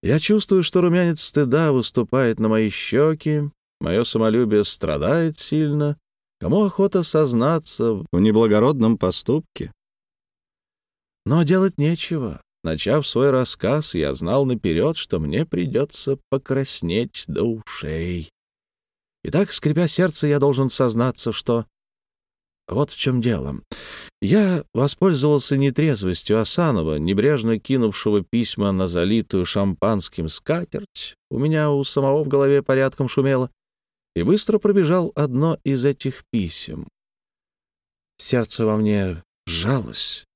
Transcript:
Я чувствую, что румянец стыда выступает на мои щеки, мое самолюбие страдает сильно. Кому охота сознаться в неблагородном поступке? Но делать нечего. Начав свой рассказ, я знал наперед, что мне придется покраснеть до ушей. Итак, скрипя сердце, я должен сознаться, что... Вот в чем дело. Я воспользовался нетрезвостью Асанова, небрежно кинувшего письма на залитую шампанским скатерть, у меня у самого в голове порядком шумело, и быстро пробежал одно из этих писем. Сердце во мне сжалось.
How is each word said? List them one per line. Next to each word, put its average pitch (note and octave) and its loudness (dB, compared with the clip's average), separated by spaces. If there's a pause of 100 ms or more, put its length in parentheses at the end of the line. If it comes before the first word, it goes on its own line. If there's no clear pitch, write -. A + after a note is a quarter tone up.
Я B2+ 2
чувствую, G3 2
что F3+ 2
румянец F3 2
стыда D3+ 2
выступает A#2+ 0
на A2 2
мои A2 2
щеки, D3+ 0 (300)
мое F#2+ 0
самолюбие A2 2
страдает A2 -2
сильно. D3 -2 (420)
Кому G#3 2
охота G3 0
сознаться C3+ 0
в F#2 -2
неблагородном A2 4
поступке? - -2 (1500)
Но D#3+ 2
делать F#3 2
нечего. D3 -2 (240)
Начав G#2 0
свой C#3 2
рассказ, C3 0
я C#2+ 0
знал G2 0
наперед, A2+ 0
что - -4
мне D#2+ -2
придется C#3 -4 (100)
покраснеть C3 -4
до E2 -2
ушей. F2 -6 (960)
Итак, G3 0
скрипя D#3 0
сердце, F3 0
я D3 2
должен C3+ 2
сознаться, A#2+ 0
что... A#2 -2 (1000)
Вот C#3+ -2
в - -18
чем B2+ 0
дело. D2 -2 (600)
Я F3+ 2
воспользовался C#3+ 2
нетрезвостью B2+ 0
Асанова, G#2 0
небрежно A2 2
кинувшего G#2+ 0
письма G2+ -2
на F#2 0
залитую F2+ 0
шампанским G2 -2
скатерть, - -8 (140)
у A#2+ -6
меня D3+ 0
у C#3 0
самого C#3 0
в D3 -4
голове C#3 4
порядком C3+ 0
шумело, C3 0 (680)
и E2+ 0
быстро G#3 2
пробежал F3+ 2
одно D3 0
из C3+ 0
этих C#3 -4
писем. - -6 (1300)
Сердце A#2 -2
во G#2+ 2
мне G2+ 0 (240)
сжалось. E2+ -4 (100)